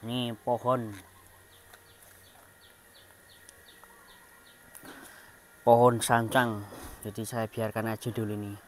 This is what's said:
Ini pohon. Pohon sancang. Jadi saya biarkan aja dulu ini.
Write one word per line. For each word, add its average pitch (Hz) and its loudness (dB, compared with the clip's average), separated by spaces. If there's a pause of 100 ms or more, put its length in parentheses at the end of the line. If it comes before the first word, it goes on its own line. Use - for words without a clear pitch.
Ini 120 -6
pohon. 120 -2 (4000)
Pohon 120 8
sancang. 117 2 (400)
Jadi 107 -8
saya 117 -4
biarkan 110 -4
aja 110 -8
dulu 110 -4
ini. 104 -8 (120)